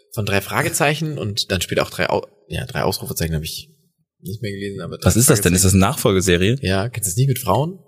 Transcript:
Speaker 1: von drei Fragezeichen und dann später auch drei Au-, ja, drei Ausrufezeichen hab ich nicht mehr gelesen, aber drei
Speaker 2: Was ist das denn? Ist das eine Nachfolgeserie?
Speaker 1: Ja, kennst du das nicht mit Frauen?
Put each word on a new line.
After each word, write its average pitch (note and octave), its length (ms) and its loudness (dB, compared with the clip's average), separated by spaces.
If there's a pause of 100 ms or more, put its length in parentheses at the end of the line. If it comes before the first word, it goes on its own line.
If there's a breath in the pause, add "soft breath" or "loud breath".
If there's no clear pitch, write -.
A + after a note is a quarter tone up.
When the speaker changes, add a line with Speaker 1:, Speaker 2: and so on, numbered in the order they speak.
(140)
Speaker 1:
von G#2 120 -4
drei G2 160 0
Fragezeichen D3+ 760 -2
und G#2 340 -4
dann F2+ 100 0
später - 220 0
auch - 60 -4
drei - 200 -2
Au-, - 180 0 (200)
ja, - 180 -6
drei - 180 -4
Ausrufezeichen E2 520 -2
hab D2+ 80 -2
ich - 260 -10 (520)
nicht G2 200 -10
mehr G#2 100 -6
gelesen, G2 300 -8
aber F2 160 -10
drei - 100 -14
Speaker 2:
Was F2+ 80 4
ist A#2 140 4
das G#2+ 120 4
denn? F2 120 4
Ist F#2 120 4
das F#2+ 80 6
eine F#2+ 80 6
Nachfolgeserie? F#2+ 800 2
Speaker 1:
Ja, G2 280 0
kennst - 180 -6
du E2+ 40 -4
das E2+ 60 -4
nicht C#3 120 2
mit B2 100 -2
Frauen? D3+ 480 0